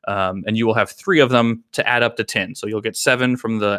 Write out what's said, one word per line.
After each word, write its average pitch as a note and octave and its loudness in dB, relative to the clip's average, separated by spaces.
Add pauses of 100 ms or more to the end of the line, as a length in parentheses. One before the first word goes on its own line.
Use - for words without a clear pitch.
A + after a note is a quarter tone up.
Um, F#2+ -2
and A2 -2
you A#2 0
will A2 2
have G#2+ 2
three F3+ 0
of B2+ 6
them A#2 2 (100)
to - -2
add A#2+ 2
up A#2 0
to A2 -4
ten. G#2+ -4
So - -10
you'll G#2+ -4
get G#2+ -6
seven B2+ 2
from A2+ -4
the G2+ 0